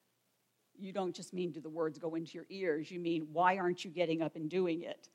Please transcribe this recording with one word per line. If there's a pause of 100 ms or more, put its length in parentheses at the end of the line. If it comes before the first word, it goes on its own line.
(760)
You
don't
just
mean,
"Do
the
words
go
into
your
ears?"
You
mean,
"Why
aren't
you
getting
up
and
doing
it?"